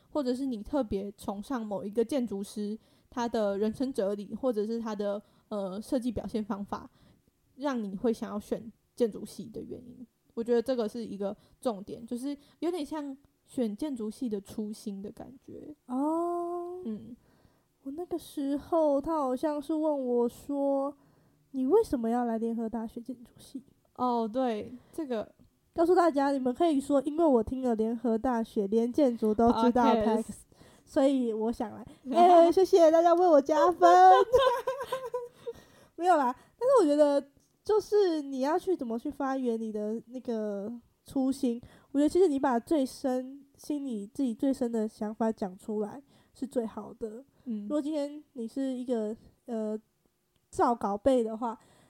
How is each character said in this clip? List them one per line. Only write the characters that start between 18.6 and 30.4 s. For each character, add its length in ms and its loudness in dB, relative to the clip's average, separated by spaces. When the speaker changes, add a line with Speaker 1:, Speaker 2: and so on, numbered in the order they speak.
Speaker 2:
他 160 -2
好 180 -2
像 260 -2
是 120 -4
问 320 -2
我 240 2
说 680 -2
：“你 140 -4
为 180 6
什 160 -4
么 100 -2
要 160 0
来 120 -2
联 180 -4
合 140 -4
大 160 -6
学 160 -12
建 220 -12
筑 140 -20
系？” 260 -18
Speaker 1:
哦， 360 -2
对， 460 -2
这 120 -8
个。 240 -6
Speaker 2:
告 120 2
诉 100 6
大 160 6
家， 200 0
你 80 0
们 140 0
可 160 2
以 100 2
说 240 2
：“因 140 -6
为 80 4
我 180 6
听 180 -8
了 140 0
联 200 0
合 220 0
大 260 -2
学 240 -2
连 240 2
建 260 2
筑 160 2
都 140 4
知 100 4
道 140 4
Speaker 1:
Podcast。 380 2
Speaker 2:
Podcast， 120 -14